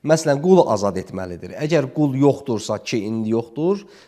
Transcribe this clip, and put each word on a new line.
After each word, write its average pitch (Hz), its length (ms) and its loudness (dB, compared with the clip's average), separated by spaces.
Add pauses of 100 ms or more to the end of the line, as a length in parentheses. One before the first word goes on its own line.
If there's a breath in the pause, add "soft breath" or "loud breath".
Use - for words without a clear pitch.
Məsələn, 151 380 2
qul 180 240 6
azad 101 320 0
etməlidir. 92 560 -10
Əgər 147 400 0
qul 147 240 0
yoxdursa 127 640 0
ki, 113 240 -4
indi 110 300 -2
yoxdur, 170 480 -2 (240 loud breath)